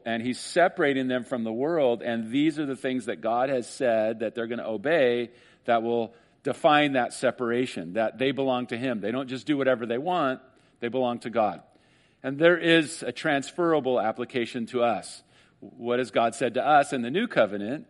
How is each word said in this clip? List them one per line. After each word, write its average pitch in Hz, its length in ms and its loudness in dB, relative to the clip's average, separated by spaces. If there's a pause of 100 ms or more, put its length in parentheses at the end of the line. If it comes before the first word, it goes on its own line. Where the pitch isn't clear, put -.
and 113 160 -2
he's 120 160 -4
separating 156 680 0
them 127 160 -2
from 117 220 -4
the 110 80 -4
world, 131 480 0
and 117 280 -4
these 147 300 2
are 151 60 -4
the 135 100 -4
things 127 300 -4
that 95 160 -6
God 120 280 0
has 123 160 -2
said 113 540 0
that 107 160 -6
they're 117 100 -4
gonna 117 240 -6
obey 120 640 0 (320)
that 117 200 2
will 117 300 -2 (300)
define 147 500 4
that 123 200 0
separation, 117 800 -2
that 110 240 0
they 135 140 0
belong 127 360 -2
to 120 100 -6
him. 123 220 -4
They 101 120 -4
don't 131 180 -4
just 127 180 -10
do 151 80 0
whatever 131 300 2
they 117 120 -2
want, 147 440 -2 (400)
they 120 80 -4
belong 120 300 0
to 123 100 -10
God. 104 320 0 (600)
And 135 140 -6
there 170 200 6
is 165 460 2
a 123 100 -6
transferable 143 880 0
application 117 680 -2
to 120 160 0
us. 101 400 -2 (380)
What 120 380 -4
has 123 120 -2
God 117 240 2
said 120 200 -2
to 120 100 0
us 143 260 6
in 127 120 -2
the 120 80 -4
new 214 160 0
covenant 104 640 -2